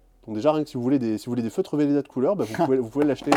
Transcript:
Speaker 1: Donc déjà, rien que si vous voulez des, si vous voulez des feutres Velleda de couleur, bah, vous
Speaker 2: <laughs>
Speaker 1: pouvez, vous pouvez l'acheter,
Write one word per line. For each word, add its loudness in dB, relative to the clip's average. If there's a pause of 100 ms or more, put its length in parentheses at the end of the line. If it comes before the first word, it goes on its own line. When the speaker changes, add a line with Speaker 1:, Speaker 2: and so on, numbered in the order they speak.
(260)
Speaker 1:
Donc -8
déjà, 2
rien 0
que -10
si -10
vous -4
voulez 2
des, -2
si -10
vous -6
voulez -2
des -2
feutres -4
Velleda 2
de -20
couleur, 0
bah, -2
vous -8
Speaker 2:
<laughs> 0
Speaker 1:
pouvez, 2
vous -2
pouvez 0
l'acheter, -2